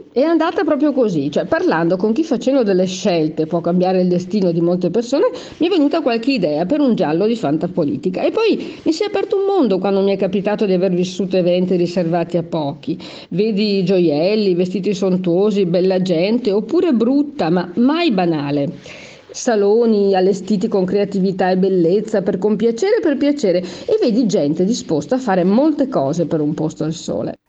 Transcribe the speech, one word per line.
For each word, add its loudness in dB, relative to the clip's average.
è 0
andata 0
proprio 2
così. 0
Cioè, 0
parlando 0
con 0
chi 0
facendo 0
delle 2
scelte -2
può -2
cambiare 0
il 0
destino 0
di -2
molte 0
persone, 0
mi 2
è 0
venuta 2
qualche 0
idea 0
per 0
un 4
giallo 0
di 0
fantapolitica. -2
E 0
poi -2
mi 0
si -2
è 0
aperto -2
un 0
mondo 2
quando 0
mi 2
è -2
capitato -2
di 0
aver 2
vissuto -2
eventi 2
riservati -2
a 0
pochi. -6
Vedi 0
gioielli, 2
vestiti -2
sontuosi, 0
bella 0
gente, 0
oppure 0
brutta, 0
ma 0
mai 2
banale. 0
Saloni 2
allestiti 0
con 0
creatività 0
e 2
bellezza 2
per -2
compiacere 0
e 0
per 0
piacere, 0
e -2
vedi 2
gente 0
disposta -2
a -2
fare 2
molte 2
cose 0
per -2
un 0
posto -4
al -2
sole. -6